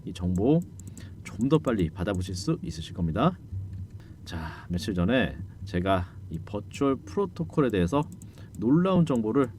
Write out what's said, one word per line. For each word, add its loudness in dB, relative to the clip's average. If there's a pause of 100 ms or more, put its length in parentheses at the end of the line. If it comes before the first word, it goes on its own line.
이 -8
정보 4 (640)
좀 -2
더 6
빨리 2
받아보실 -2
수 0
있으실 -8
겁니다. 2 (880)
자, -8
며칠 0
전에 4 (260)
제가 2 (220)
이 -6
버추얼 0
프로토콜에 0
대해서 4 (560)
놀라운 6
정보를 2